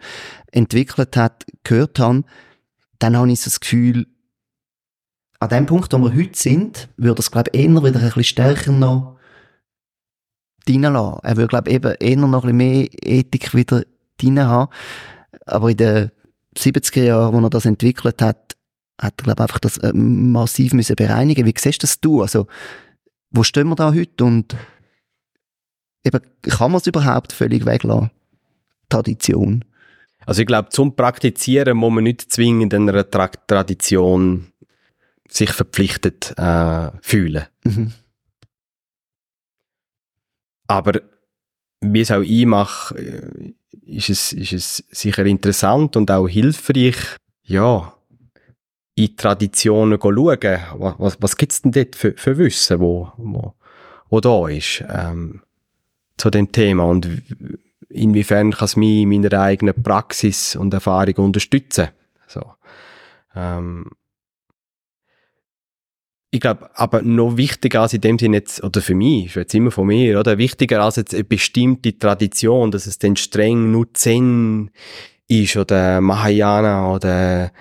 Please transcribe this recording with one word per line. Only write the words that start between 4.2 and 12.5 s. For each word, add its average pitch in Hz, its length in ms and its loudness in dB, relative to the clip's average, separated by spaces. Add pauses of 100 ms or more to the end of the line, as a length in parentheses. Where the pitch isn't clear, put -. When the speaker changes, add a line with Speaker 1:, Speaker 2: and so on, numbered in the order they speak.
Speaker 1:
an 110 80 -4
dem 123 160 2
Punkt, 170 300 0
wo 135 40 2
wir 123 160 2
heute 175 240 -2
sind, 180 600 -2
würde 117 220 0
es, - 100 -4
glaub 117 200 -2
ich, - 80 -2
eher 139 120 4
wieder 139 280 4
ein 117 60 0
bisschen 120 200 0
stärker 139 480 0
noch 131 460 0 (1500)
reinlassen. 131 540 0
Er 110 160 -2
würde, 113 100 2
glaub 120 180 0
ich, 120 80 2
eben 123 240 0
eher 123 200 2
noch 131 260 2
ein 123 80 0